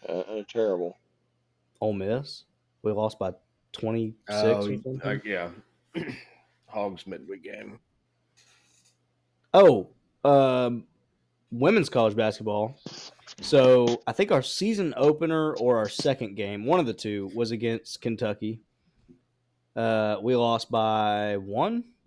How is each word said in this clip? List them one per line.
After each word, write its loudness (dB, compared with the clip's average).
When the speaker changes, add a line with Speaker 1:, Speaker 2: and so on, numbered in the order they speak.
Speaker 1:
Uh, -8
uh, -12
terrible. -2
Speaker 2:
Ole -2
Miss. -6
We -2
lost -2
by -4
twenty-six -4
Speaker 3:
Oh, 2
Speaker 2:
or -2
something. -6
Speaker 3:
uh, -4
yeah. -6
<clears throat> -8
Hogs -8
midweek -14
game. -16
Speaker 2:
Oh, 8
um, 4
women's 2
college 2
basketball. -2
So 6
I -4
think 0
our 4
season -2
opener 2
or 2
our -2
second -4
game, -6
one 2
of 0
the -4
two, -6
was -4
against -6
Kentucky. -6
Uh, 0
we 2
lost 0
by 0
one, -4